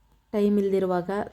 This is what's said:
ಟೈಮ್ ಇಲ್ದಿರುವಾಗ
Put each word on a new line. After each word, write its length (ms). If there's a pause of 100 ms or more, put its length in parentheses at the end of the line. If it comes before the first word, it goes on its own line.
(320)
ಟೈಮ್ 260
ಇಲ್ದಿರುವಾಗ 520 (220)